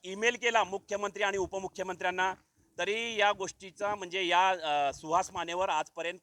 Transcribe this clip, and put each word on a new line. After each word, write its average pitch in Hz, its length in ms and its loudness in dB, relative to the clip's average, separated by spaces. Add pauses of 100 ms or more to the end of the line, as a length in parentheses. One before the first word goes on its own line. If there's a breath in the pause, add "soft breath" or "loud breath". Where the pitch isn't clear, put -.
ईमेल 214 320 0
केला 226 280 4
मुख्यमंत्री 202 580 -4
आणि 196 160 2
उपमुख्यमंत्र्यांना, 185 960 -2 (440)
तरी 220 380 -2
या 208 160 4
गोष्टीचा 190 640 -6
म्हणजे 185 280 -4
या, 175 260 4
अ, 147 440 2
सुहास 165 380 -2
मानेवर 180 380 -2
आजपर्यंत 165 540 -2